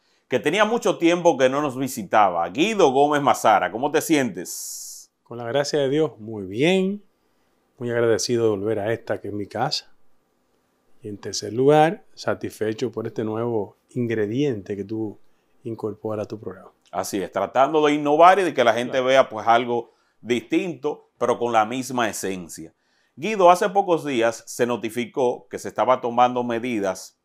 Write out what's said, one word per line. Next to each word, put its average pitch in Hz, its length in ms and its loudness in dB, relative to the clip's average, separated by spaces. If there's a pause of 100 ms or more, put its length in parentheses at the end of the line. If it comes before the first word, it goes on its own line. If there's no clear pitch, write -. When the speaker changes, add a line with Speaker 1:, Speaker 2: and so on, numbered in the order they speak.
(280)
Speaker 1:
que 127 120 -2
tenía 202 260 2
mucho 220 320 0
tiempo 170 400 2
que 131 100 4
no 139 140 0
nos 131 160 -4
visitaba, 101 720 2
Guido 170 420 2
Gómez 143 300 2
Mazara. 101 500 4
¿Cómo 127 180 -4
te 147 120 0
sientes? 117 840 -4 (400)
Speaker 2:
Con 120 140 -14
la 120 80 -10
gracia 143 340 -2
de 135 100 0
Dios, 151 300 0
muy 107 260 -10
bien. 190 580 0 (760)
Muy 120 120 -8
agradecido 117 560 2
de 110 60 4
volver 104 280 -2
a 107 140 -2
esta - 260 -6
que - 80 -12
es 101 60 -10
mi 104 120 -8
casa. - 480 -6 (1080)
Y 107 80 -14
en 101 80 -12
tercer 104 340 -10
lugar, 151 640 4
satisfecho 110 800 -6
por 110 140 -8
este 113 180 -6
nuevo 110 500 -4 (140)
ingrediente 113 880 -4
que 98 80 -8
tú 110 320 -8 (460)
incorporas 107 600 -8
a - 40 -20
tu 110 100 -10
programa. 92 320 -16 (200)
Speaker 1:
Así 95 300 -4
es, 85 80 -6
tratando 139 560 2
de 147 80 4
innovar 151 460 6
y 190 40 0
de 156 100 -2
que 127 100 0
la 117 100 4
gente 123 180 -4
Speaker 2:
Claro. 131 140 0
Speaker 1:
vea, 131 240 6
pues, 107 180 -10
algo 120 440 0 (300)
distinto, 147 960 -4
pero 120 200 0
con 117 140 -4
la 113 140 4
misma 123 440 -4
esencia. 90 640 -10 (440)
Guido, 185 320 4
hace 180 180 4
pocos 180 380 0
días 117 420 -2
se - 180 -2
notificó 120 840 -4
que 98 100 -12
se - 80 -12
estaba 120 320 0
tomando 123 460 0
medidas 113 800 -4